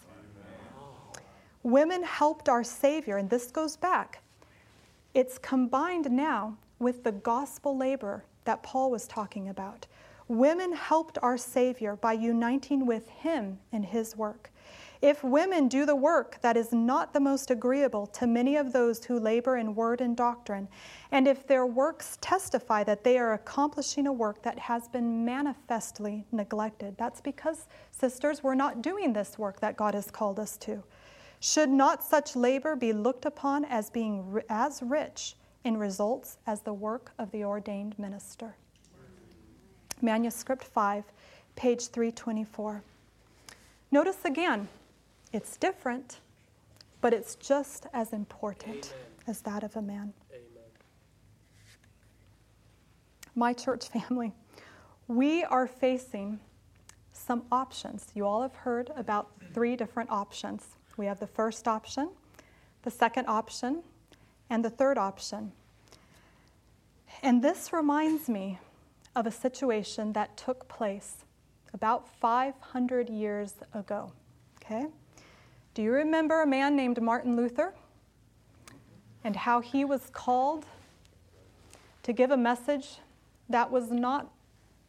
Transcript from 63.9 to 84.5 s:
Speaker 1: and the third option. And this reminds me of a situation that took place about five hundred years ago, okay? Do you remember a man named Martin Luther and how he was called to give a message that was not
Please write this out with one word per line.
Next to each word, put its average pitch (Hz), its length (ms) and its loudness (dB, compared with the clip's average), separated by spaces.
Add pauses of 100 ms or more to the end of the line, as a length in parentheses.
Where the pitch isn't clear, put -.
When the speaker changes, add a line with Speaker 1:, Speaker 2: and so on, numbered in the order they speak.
Speaker 1:
and 226 160 0
the 226 60 -2
third 269 260 2
option. 202 560 -6 (1700)
And 247 200 6
this 320 280 0
reminds 311 600 2
me 196 280 -4 (560)
of 226 120 0
a 226 40 -2
situation 220 840 -4
that 214 240 -2
took - 300 -6
place - 580 -8 (480)
about 220 340 0
five 254 520 0
hundred 247 500 -2
years 208 460 -6 (180)
ago, 208 380 -8 (440)
okay? 233 300 -6 (880)
Do 226 80 -4
you 220 100 2
remember 311 480 4
a 311 60 4
man 277 300 4
named 247 260 0
Martin 233 340 0
Luther 240 380 0 (1500)
and 208 140 -4
how 240 240 2
he 269 240 0
was 277 260 -2
called 269 540 0 (1400)
to 240 100 -2
give 254 160 6
a 285 80 6
message 247 640 0 (500)
that 240 200 2
was 247 200 0
not 247 400 -2 (580)